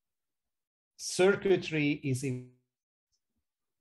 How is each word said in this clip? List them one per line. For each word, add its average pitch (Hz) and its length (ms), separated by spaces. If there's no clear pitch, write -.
circuitry 180 920
is 131 220
in, 127 240